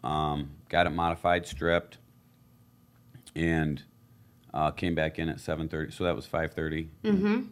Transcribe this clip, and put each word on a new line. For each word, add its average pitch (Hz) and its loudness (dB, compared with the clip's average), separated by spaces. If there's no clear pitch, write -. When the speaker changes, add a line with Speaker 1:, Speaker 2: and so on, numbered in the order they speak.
Speaker 1:
um, 73 -2
got 87 4
it 85 2
modified, 85 2
stripped, - 0
and, 80 2
uh, 76 2
came 87 -2
back 78 0
in 80 0
at - -6
seven 78 -4
thirty. 78 -4
So - -6
that 87 2
was - -10
five 80 -4
thirty. 80 -4
Speaker 2:
Mm-hmm. 214 2